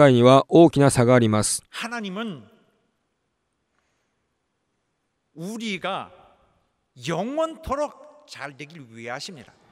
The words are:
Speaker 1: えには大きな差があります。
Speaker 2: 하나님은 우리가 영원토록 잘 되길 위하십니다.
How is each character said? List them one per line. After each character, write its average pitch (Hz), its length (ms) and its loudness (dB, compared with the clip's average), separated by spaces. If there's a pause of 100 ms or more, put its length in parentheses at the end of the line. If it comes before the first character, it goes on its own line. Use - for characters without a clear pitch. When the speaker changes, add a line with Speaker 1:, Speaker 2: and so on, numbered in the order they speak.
Speaker 1:
え 135 60 6
に 120 120 4
は 131 260 6
大 165 200 8
き 139 120 0
な 139 100 4
差 123 140 0
が 123 100 4
あ 123 40 4
り 113 100 2
ま 107 140 0
す。 - 280 -6
Speaker 2:
하 - 160 -10
나 233 140 -12
님 196 180 -12
은 185 240 -12 (3000)
우 185 200 -14
리 214 220 -8
가 170 320 -10 (840)
영 170 420 -8
원 320 240 -8
토 262 120 -8
록 285 200 -8 (320)
잘 135 300 -18
되 147 100 -18
길 160 240 -20
위 113 160 -18
하 120 80 -10
십 143 180 -14
니 131 120 -20
다. - 80 -20 (180)